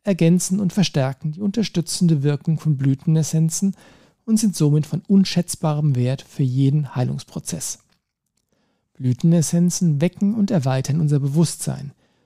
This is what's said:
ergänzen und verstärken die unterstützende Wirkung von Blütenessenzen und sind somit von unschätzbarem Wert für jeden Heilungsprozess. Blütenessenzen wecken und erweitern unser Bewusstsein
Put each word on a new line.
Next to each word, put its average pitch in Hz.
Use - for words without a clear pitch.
ergänzen 180
und 185
verstärken 151
die 175
unterstützende 175
Wirkung 147
von 151
Blütenessenzen 160
und 220
sind 220
somit 147
von -
unschätzbarem 156
Wert 123
für -
jeden 135
Heilungsprozess. -
Blütenessenzen 165
wecken 196
und 202
erweitern 135
unser 147
Bewusstsein 139